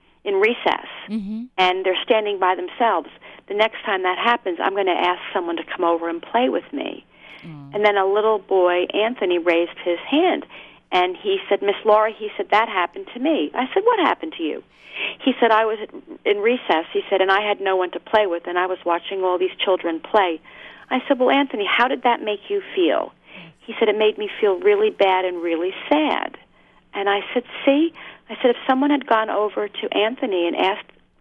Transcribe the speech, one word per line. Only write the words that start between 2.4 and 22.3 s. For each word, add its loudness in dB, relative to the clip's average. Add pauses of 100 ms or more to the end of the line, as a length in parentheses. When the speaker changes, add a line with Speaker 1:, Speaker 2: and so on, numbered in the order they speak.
Speaker 1:
themselves. -2 (400)
The -6
next 0
time -2
that 0
happens, 0
I'm 0
gonna 0
ask 0 (120)
someone -4
to -8
come -6
over 0
and -6
play 0
with -4
me. -8 (380)
Speaker 2:
Mm. -16
Speaker 1:
And 0
then 4
a 2
little 2
boy, 2
Anthony, 0
raised 0
his -2
hand, 0 (480)
and 0
he -2
said, 0
"Miss 0
Laura," 6
he -8
said, -6
"that 4
happened -4
to -12
me." 0
I -2
said, 2
"What 4
happened 0
to -8
you?" -6 (600)
He 4
said, 4
"I 6
was -2 (480)
in 2
recess," 0
he -2
said, 2
"and 2
I 4
had -2
no 0
one 0
to -8
play 2
with, -4
and -2
I 0
was -4
watching -2
all 0
these -2 (100)
children 0
play." 2 (520)
I 0
said, 2
"Well, 4
Anthony, 0
how 2
did -4
that 2
make -6